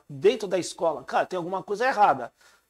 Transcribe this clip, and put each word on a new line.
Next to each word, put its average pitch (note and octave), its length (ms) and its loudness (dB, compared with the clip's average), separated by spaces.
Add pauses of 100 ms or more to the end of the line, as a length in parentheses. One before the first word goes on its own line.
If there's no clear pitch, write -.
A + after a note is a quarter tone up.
dentro G3 380 2
da F#3 120 -2
escola. D#3 440 -2
Cara, A3+ 220 0
tem F#3 120 -6
alguma F3+ 260 -6
coisa G#3 220 -4
errada. E3+ 460 4 (380)